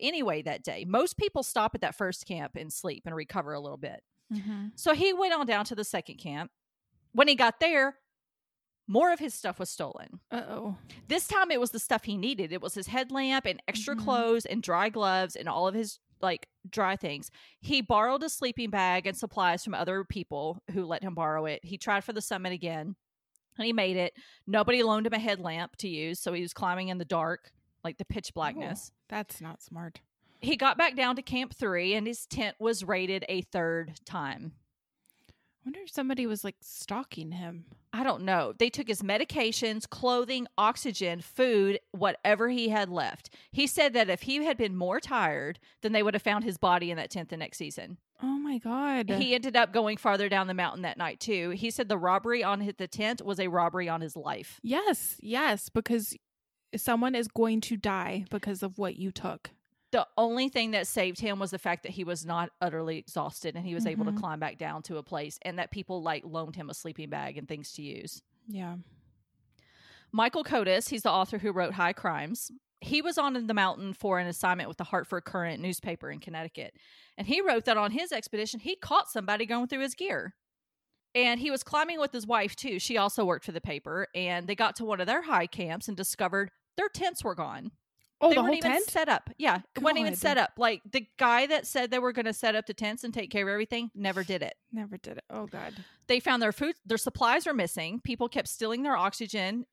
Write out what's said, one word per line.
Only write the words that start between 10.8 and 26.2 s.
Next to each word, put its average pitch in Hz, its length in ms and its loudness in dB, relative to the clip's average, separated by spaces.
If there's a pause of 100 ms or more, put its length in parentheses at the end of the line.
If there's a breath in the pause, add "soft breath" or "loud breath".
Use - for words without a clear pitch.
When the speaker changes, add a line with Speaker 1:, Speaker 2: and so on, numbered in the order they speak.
Speaker 1:
This 339 200 2
time 381 240 4
it 269 80 4
was 240 120 2
the 226 80 -6
stuff 220 240 2
he 208 140 -4
needed. 196 340 -2
It 175 100 -6
was 175 120 -6
his 196 140 -6
headlamp 262 580 0
and 185 220 -2
extra 220 280 -2
Speaker 2:
Mm-hmm. 220 80 -4
Speaker 1:
clothes 233 420 4
and 220 160 -4
dry 180 280 2
gloves 190 480 2
and 165 100 -10
all 180 220 2
of 190 40 0
his, 220 260 -4 (220)
like, 180 280 -2 (200)
dry 196 280 2
things. 143 340 -6 (300 loud breath)
He 277 200 0
borrowed 233 420 4
a 320 60 -2
sleeping 240 420 -4
bag 185 360 2
and 190 80 -2
supplies 180 480 0
from 202 100 -6
other 185 300 -2
people 160 580 -6 (100)
who 180 140 -2
let 165 180 -4
him 190 120 -6
borrow 156 300 0
it. 151 180 -4
He 180 140 -8
tried 202 260 0
for 233 100 -6
the 208 80 -6
summit 185 300 -4
again, 165 440 -6 (600)
and 220 80 -4
he 233 80 2
made 190 240 2
it. 180 160 0 (320 loud breath)
Nobody 220 380 4
loaned 220 240 4
him 226 60 -2
a 220 60 0
headlamp 180 580 -4
to 208 100 -6
use, 165 320 -4
so - 140 -2